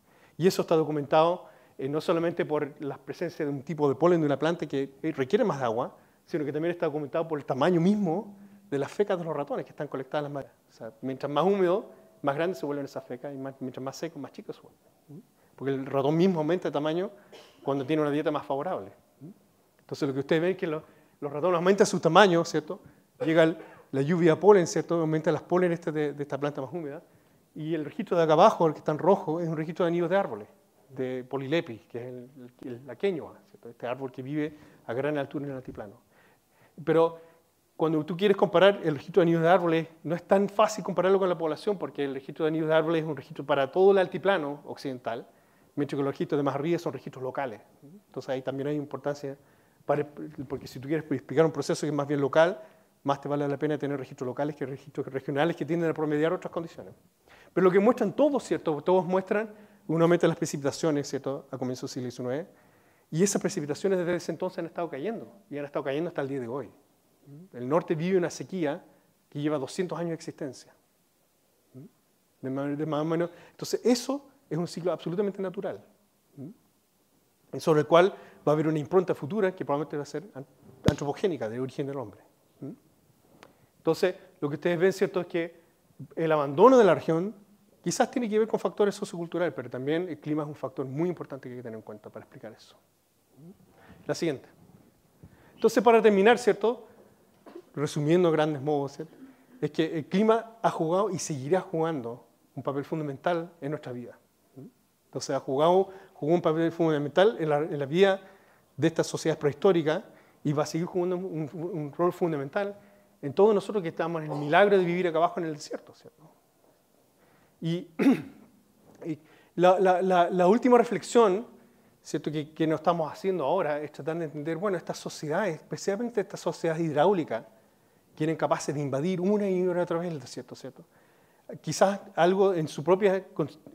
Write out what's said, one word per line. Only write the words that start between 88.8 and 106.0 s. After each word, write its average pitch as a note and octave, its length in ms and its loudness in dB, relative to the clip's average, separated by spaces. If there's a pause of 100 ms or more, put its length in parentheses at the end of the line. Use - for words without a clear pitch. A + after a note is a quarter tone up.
socioculturales, E3+ 580 -4
pero A#2+ 160 -10
también D3 400 -4
el D3 100 -10
clima D3+ 240 -4
es D3+ 60 -8
un D3 60 -12
factor - 300 -8
muy D3 240 -4
importante C#3 380 -12
que B2 60 -12
hay B2 60 -12
que B2 40 -16
tener A2+ 140 -12
en A2+ 60 -16
cuenta A2 260 -16
para G#2+ 140 -18
explicar A2+ 300 -18
eso. - 220 -20 (1300)
La D3 80 -4
siguiente. D3 340 -4 (1080)
Entonces, A3 280 2
para A3+ 180 8
terminar, G#3 380 6
¿cierto? G#3+ 480 0 (880)
Resumiendo D3+ 520 2
a D#3+ 40 4
grandes D3+ 300 0
modos, C#3 320 -2
¿cierto? - 220 -16 (460)
Es D3+ 100 -4
que E3 260 -2
el C#3+ 80 -6
clima A3 560 0
ha E3+ 100 2
jugado F3+ 380 0
y F3 100 -6
seguirá D3+ 420 -2
jugando D#3+ 640 -6 (300)
un C3 80 -10
papel C#3 200 -4
fundamental E3 680 -4 (100)
en C#3 100 -6
nuestra C3+ 220 -8
vida. A#2+ 240 -14 (880)
Entonces, C#3 300 -6
ha C3+ 40 0
jugado, E3+ 500 4 (240)